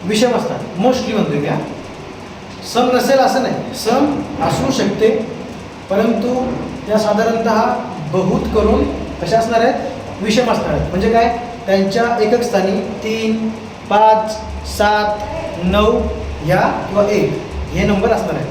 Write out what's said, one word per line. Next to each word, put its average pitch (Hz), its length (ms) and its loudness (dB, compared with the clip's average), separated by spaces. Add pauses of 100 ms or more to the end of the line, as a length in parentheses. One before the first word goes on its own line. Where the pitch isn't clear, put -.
विषम 226 280 4
असतात, - 280 -2 (180)
mostly 226 340 2
म्हणतोय 151 260 0
मी, 143 80 -2
हा. 156 120 -2 (1160)
सम 254 220 4
नसेल 262 220 4
असं 240 240 4
नाही, - 320 -4
सम 277 480 2 (200)
असू 254 300 0
शकते, 220 380 2 (800)
परंतु 226 440 2 (520)
त्या 214 120 2
साधारणतः 214 760 2 (380)
बहुत 190 420 0
करून 214 300 2 (380)
कशा 226 160 2
असणार 226 220 2
आहेत? 262 140 4 (480)
विषम 226 280 2
असणार 165 240 0
आहेत. 147 160 -2
म्हणजे 208 220 2
काय? 233 240 4 (300)
त्यांच्या 196 540 2
एकक 220 220 4
स्थानी 190 380 0
तीन, 220 680 -2 (420)
पाच, 220 420 6 (460)
सात, 208 400 2 (460)
नऊ 208 340 4 (440)
ह्या - 460 0
किंवा 202 220 2
एक 160 200 2 (400)
हे 196 160 0
नंबर 214 240 2
असणार - 240 0
आहेत. - 160 -6